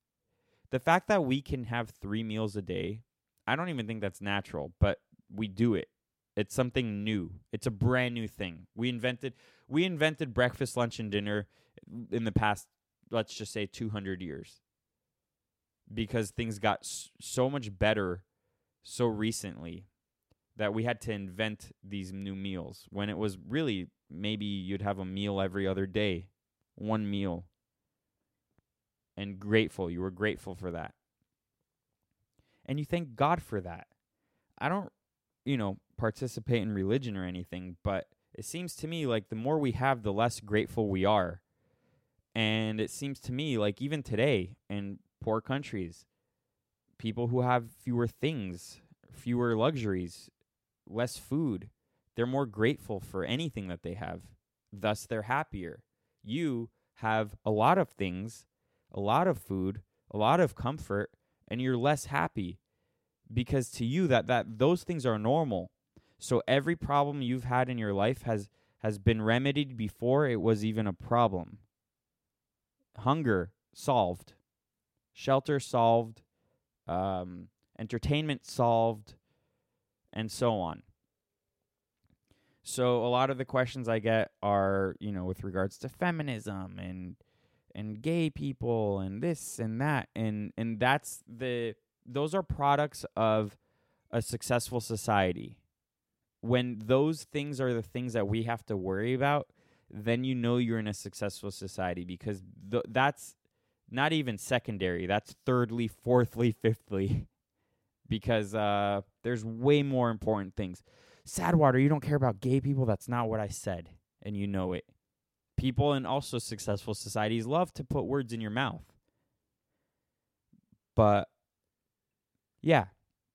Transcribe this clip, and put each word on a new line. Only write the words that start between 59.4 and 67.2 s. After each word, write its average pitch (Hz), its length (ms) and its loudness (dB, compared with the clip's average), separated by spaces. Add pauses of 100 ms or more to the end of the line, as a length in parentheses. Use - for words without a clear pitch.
a - 40 -6
lot 113 220 4
of 170 160 4
comfort, 117 560 -2 (400)
and 120 100 -2
you're 131 160 2
less 139 300 2
happy 110 520 -2 (760)
because 123 400 0
to - 120 -4
you 156 220 2
that, 127 200 6
that 113 320 0
those 156 260 4
things 160 200 -4
are 113 140 2
normal. 113 520 2 (480)
So - 280 2
every 143 300 2
problem 143 460 0